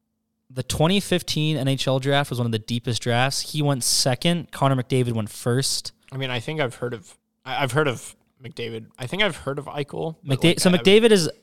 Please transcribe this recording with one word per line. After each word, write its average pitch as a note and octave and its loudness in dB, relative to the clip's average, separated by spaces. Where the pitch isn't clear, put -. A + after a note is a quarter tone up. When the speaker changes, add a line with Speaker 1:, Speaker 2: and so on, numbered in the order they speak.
Speaker 1:
the C3 -8
twenty F3 2
fifteen D#3 0
N C3 0
H C3+ 0
L C3+ 2
draft C#3 0
was B2 -4
one A#2+ 0
of A#2 -2
the A2+ 0
deepest A#2 -4
drafts. B2 0
He D3+ -2
went C#3 0
second. D#3+ 0
Connor C3+ 2
McDavid B2 0
went A2 -2
first. - -2
Speaker 2:
I C3+ -10
mean, C3+ -6
I B2 -2
think D#3 -4
I've B2 -2
heard B2 -6
of, G2+ -14
I, C3 -4
I've A#2+ -2
heard D3+ 2
of - -8
McDavid. A2+ -10
I B2+ -8
think F#3 -4
I've G3+ 0
heard C#3 -6
of C#3 -10
Eichel, D#3 -6
but, C3+ 0
Speaker 1:
McDa-, - -10
Speaker 2:
like, E3+ 4
Speaker 1:
so F#3+ 6
Speaker 2:
I - 4
haven't F3+ 4
Speaker 1:
McDavid A3 8
is, F3 4